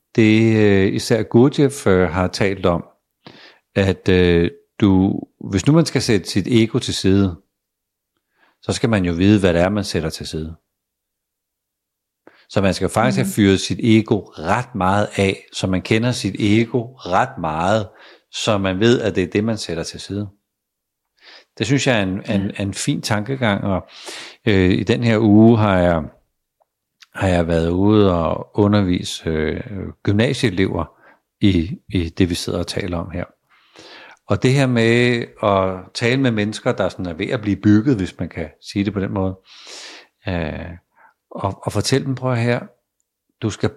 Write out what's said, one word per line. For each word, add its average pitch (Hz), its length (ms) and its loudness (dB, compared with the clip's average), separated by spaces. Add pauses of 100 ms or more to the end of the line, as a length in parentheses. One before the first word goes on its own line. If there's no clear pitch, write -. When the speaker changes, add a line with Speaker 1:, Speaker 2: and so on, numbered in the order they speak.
(140)
Speaker 1:
det, 110 420 4
øh, 104 380 4
især 110 280 0
Gurdjieff, 127 640 2
øh, 92 240 4
har 90 180 0
talt 95 380 -2
om, 87 180 0 (920)
at, 95 340 0
øh, 87 420 4 (300)
du, 95 400 2 (300)
hvis 98 160 -2
nu 139 60 6
man 156 140 4
skal - 160 -4
sætte 101 280 0
sit 95 160 -2
ego 113 320 2
til 98 160 -4
side, 95 460 0 (1200)
så - 100 -4
skal 120 180 0
man 101 140 2
jo 87 80 0
vide, 95 280 4
hvad 92 140 4
det 85 60 2
er, 87 80 4
man 101 160 -2
sætter 80 260 -4
til - 160 -12
side. 80 300 -10 (1900)
Så - 120 -2
man 98 140 2
skal 92 140 -2
faktisk 117 300 0
Speaker 2:
Mhm. 127 60 0
Speaker 1:
have 98 80 -4
fyret 98 280 4
sit - 220 -6
ego 110 380 2
ret 101 540 -6
meget 101 420 0
af, 98 360 -2
så - 140 -4
man 92 160 -2
kender 113 300 0
sit 101 260 -6
ego 113 440 2 (140)
ret 101 420 -2
meget, 87 500 -2 (440)
så 107 260 -2
man 95 220 -2
ved, 120 200 4
at 101 140 -2
det 95 80 0
er 87 80 -4
det, 104 140 -2
man 113 140 -4
sætter 82 240 -8
til - 180 -12
side. 101 280 -8 (1300)
Det 110 80 -4
synes 131 200 0
jeg 127 120 2
er 101 40 0
en, 95 240 -4
Speaker 2:
Ja. 113 80 -2
Speaker 1:
en, 98 240 -2
en 101 160 -6
fin - 280 -4
tankegang, 107 640 -4
og, 95 240 -2 (580)
øh, 95 240 4
i - 120 0
den 123 220 0
her 113 140 2
uge 110 400 6
har 104 200 2
jeg, 87 240 2 (1120)
har 98 140 -2
jeg 87 200 0
været 82 220 0
ude 98 440 2
og 82 400 -4
undervise, 101 760 0
øh, 78 320 -4 (400)
gymnasieelever 101 840 0 (560)
i, 95 380 2 (100)
i 87 200 -4
det, 85 220 0
vi 87 40 -2
sidder 95 240 -4
og 87 80 -4
taler - 320 -6
om 87 120 -8
her. 90 140 -8 (1000)
Og 98 160 -2
det 127 100 2
her 139 140 2
med 120 580 2 (180)
at 95 360 2 (160)
tale 123 260 0
med 131 100 2
mennesker, 107 420 -2
der 107 160 -2
sådan 98 180 -8
er 87 80 -8
ved 90 120 -4
at 131 140 -4
blive 101 160 -2
bygget, 110 400 2
hvis 92 220 -6
man 87 100 -6
kan 82 220 -10 (220)
sige 101 120 -2
det 101 80 -4
på 101 80 -4
den 98 120 -4
måde, 95 260 -4 (880)
øh, 82 420 -6 (600)
og, - 320 -8
og - 100 -6
fortælle 131 340 -2
dem, 135 80 -4
"Prøv 127 200 -4
her, 120 260 -2 (840)
du 107 80 -2
skal 104 260 -4